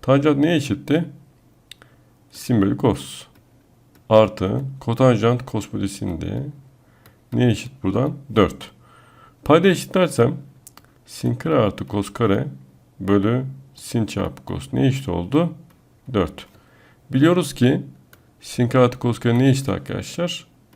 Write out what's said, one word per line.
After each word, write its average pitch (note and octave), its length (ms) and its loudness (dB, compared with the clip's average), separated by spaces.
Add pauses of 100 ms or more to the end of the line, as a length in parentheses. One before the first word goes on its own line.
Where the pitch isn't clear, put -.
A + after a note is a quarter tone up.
Tanjant C#3 360 2
neye D#3+ 180 2
eşitti? C#3+ 500 0 (1300)
Sin A#2 300 -2
bölü G2 160 2
cos. - 460 -2 (880)
Artı A2 520 4 (180)
kotanjant A#2+ 720 2
cos - 220 -6
bölü G2+ 160 -4
sindi. G2+ 640 -6 (800)
Neye A#2+ 180 4
eşit - 320 -6
buradan? G#2+ 300 -2 (220)
Dört. - 360 0 (720)
Payda E3+ 240 6
eşitlersem E3 720 2 (680)
sin A#2+ 300 -4
kare D#3+ 200 -2
artı G2+ 320 0
cos G2+ 260 -4
kare A2+ 340 0 (520)
bölü G2+ 460 2 (300)
sin - 300 -4
çarpı - 420 -6
cos - 260 -8
ne C3 140 2
eşit C3+ 220 -2
oldu? A2 440 -2 (600)
Dört. F#2 320 -2 (680)
Biliyoruz E3 400 2
ki C3 280 2 (600)
sin - 260 -2
kare B2 160 4
artı A#2 160 0
cos A#2+ 200 -2
kare A#2+ 200 2
ne C3+ 100 6
eşit C3+ 200 2
arkadaşlar? - 800 -6 (280)